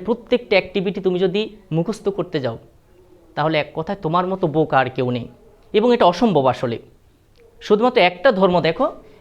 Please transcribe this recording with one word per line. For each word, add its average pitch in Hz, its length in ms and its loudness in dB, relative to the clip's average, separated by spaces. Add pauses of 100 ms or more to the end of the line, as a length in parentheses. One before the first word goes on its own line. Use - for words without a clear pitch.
প্রত্যেকটা 233 540 -2
অ্যাক্টিভিটি 185 420 -4
তুমি 180 180 -2
যদি 190 380 -2 (160)
মুখস্থ 170 360 -4
করতে 180 320 -4
যাও, 120 180 -4 (760)
তাহলে 156 240 -2
এক 143 160 -4
কথায় 196 280 -8
তোমার 175 240 -2
মতো 185 200 -4
বোকা 147 320 0
আর 127 120 0
কেউ 123 200 -4
নেই, 120 180 -6 (440)
এবং 233 220 4
এটা 233 100 4
অসম্ভব 175 420 4
আসলে। 120 320 -2 (840)
শুধুমাত্র 233 400 2
একটা 180 320 4
ধর্ম 185 280 2
দেখো, 165 320 0 (280)